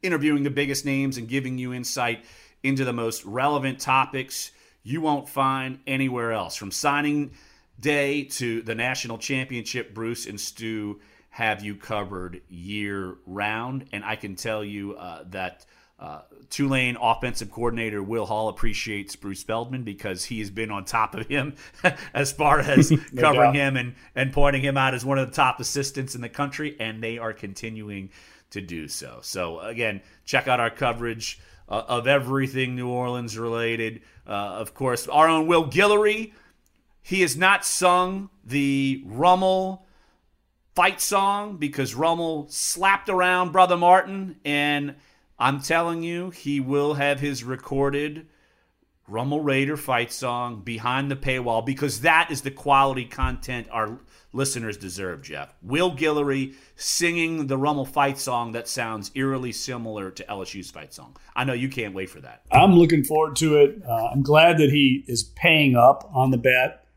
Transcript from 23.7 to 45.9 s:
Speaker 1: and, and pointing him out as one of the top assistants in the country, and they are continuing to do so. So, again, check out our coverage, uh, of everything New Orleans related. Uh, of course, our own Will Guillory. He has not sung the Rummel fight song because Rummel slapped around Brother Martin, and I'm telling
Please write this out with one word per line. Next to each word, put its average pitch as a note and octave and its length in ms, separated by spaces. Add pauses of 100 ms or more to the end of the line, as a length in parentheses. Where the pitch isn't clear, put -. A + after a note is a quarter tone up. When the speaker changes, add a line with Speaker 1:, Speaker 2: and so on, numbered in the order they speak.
Speaker 1:
and, B2 180 (180)
and C3 180
pointing C#3 300
him C3+ 160
out C3 160
as A#2+ 100
one C3+ 140
of C3 120
the - 60
top C3+ 240
assistants C3+ 560
in A#2+ 60
the A#2 80
country, C#3+ 500
and A2 240
they A#2 140
are A2+ 160
continuing G#2 800 (400)
to G2+ 100
do E2 260
so. A#1+ 340
So, E2+ 380
again, A2 420 (240)
check C3 220
out B2 120
our A#2 100
coverage, A2+ 680 (280)
uh, G#2+ 200
of A#2+ 200
everything C3 680
New B2 140
Orleans B2 480
related. A2+ 640 (260)
Uh, G#2 40
of G2+ 420
course, B2 340
our D#3 200
own D#3+ 200
Will E3 220
Guillory. G#3 640 (680)
He F#3 200
has D3 140
not F#3+ 300
sung F#3 640 (140)
the C3+ 600
Rummel F#3 800 (880)
fight F#3 260
song G3+ 560
because C#3 380
Rummel D#3+ 540
slapped F#3+ 600
around F3+ 420
Brother F3+ 260
Martin, F#3 680
and C#3+ 500 (440)
I'm C3+ 220
telling E3 420